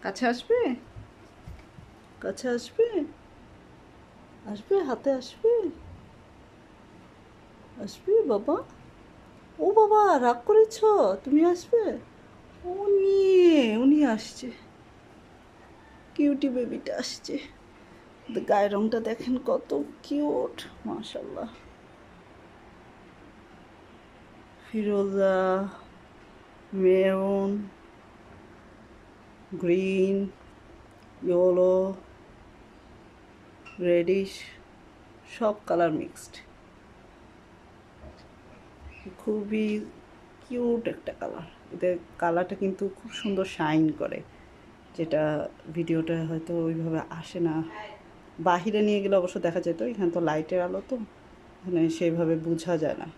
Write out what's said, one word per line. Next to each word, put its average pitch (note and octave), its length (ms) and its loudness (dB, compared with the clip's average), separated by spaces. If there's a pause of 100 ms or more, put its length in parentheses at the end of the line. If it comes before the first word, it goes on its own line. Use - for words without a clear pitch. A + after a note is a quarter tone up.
কাছে G3 220 -4
আসবে? C4+ 500 0 (1400)
কাছে - 280 -8
আসবে? B3 380 0 (1600)
আসবে? G#3 280 -4 (140)
হাতে C4 220 -2 (100)
আসবে? - 320 -2 (2250)
আসবে G#4 380 0
বাবা? B3 340 0 (1000)
ও E4 140 2
বাবা, G#4 460 6
রাগ A#3+ 200 2 (100)
করেছ? A4 300 6 (460)
তুমি D4 200 4
আসবে? F4 540 2 (680)
ও F4+ 80 -6 (300)
নিয়ে, F4+ 760 6
উনি C#4 280 6
আসছে। A#3+ 440 -4 (1700)
কিউটি C#4+ 340 2
বেবিটা B3 440 -6 (100)
আসছে। - 360 -10 (1080)
গায়ের G3+ 240 2
রংটা A3 280 0
দেখেন A#3 380 -4 (100)
কত - 340 -2 (200)
কিউট, - 540 -4 (300)
মাশাআল্লাহ। - 600 -10 (3250)
ফিরোজা, G3 1040 0 (1040)
মেরুন, G3 960 2 (1800)
green, F#3+ 760 0 (920)
yellow, F#3 720 4 (1900)
reddish, F3+ 520 2 (1040)
সব A3 180 0 (120)
কালার E3+ 260 2
মিক্সড। - 420 -8 (2750)
খুবই G#3+ 640 -2 (640)
কিউট A#3+ 440 -2
একটা - 320 -10
কালার। - 260 -10 (280)
এদের F3+ 240 -2 (200)
কালারটা E3+ 360 -2
কিন্তু F#3+ 440 -4
খুব A3+ 140 -18
সুন্দর F#3+ 320 -4
শাইন D#3+ 460 0
করে, - 320 -6 (720)
যেটা D3+ 540 -2 (240)
ভিডিওটা E3 540 -2
হয়তো E3 380 -4
ওইভাবে D#3+ 360 -2 (100)
আসে E3 300 -10
না। D#3+ 240 0 (760)
বাহিরে F3+ 440 0
নিয়ে G#3 200 2
গেলে G3 140 2
অবশ্য F3+ 220 0
দেখা F3 220 0
যেত, E3+ 220 -4
এখানে G#3 280 -2
তো F3 100 -2
লাইটের D#3 420 0
আলো F#3 260 -4
তো, C4 100 -4 (560)
এখানে E3+ 360 0
সেইভাবে E3 460 0
বোঝা E3 400 -2
যায় D#3 180 -2
না। - 120 -12 (100)